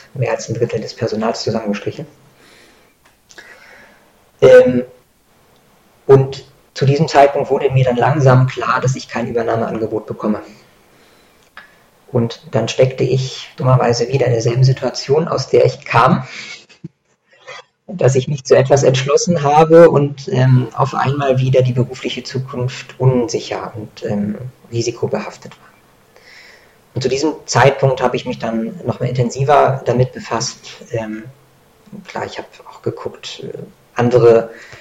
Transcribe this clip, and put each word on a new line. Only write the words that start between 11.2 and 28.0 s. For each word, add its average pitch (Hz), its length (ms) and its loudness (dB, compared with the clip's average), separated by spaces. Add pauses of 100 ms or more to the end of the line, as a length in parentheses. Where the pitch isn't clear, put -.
Und 117 300 -2 (100)
dann 117 180 -2
steckte - 360 0
ich - 520 -4
dummerweise 120 520 2
wieder 127 180 0
in 123 60 0
derselben 120 320 2
Situation, 131 640 0
aus 131 200 -4
der 123 180 4
ich - 180 -4
kam, - 420 2 (1600)
dass 131 280 0
ich 127 120 0
mich 147 180 -6
zu - 100 2
etwas 131 300 4
entschlossen 147 580 0
habe 160 480 8
und, 143 380 -2
ähm, 131 460 2
auf 135 200 -2
einmal 135 440 0
wieder 131 220 2
die 127 120 2
berufliche 123 500 -6
Zukunft - 760 -8
unsicher 113 760 -2
und, - 300 -16
ähm, 104 340 -4 (320)
risikobehaftet - 840 -6
war. - 160 -20 (1300)
Und 123 80 -8
zu 127 60 0
diesem 143 260 -2 (100)
Zeitpunkt 135 560 0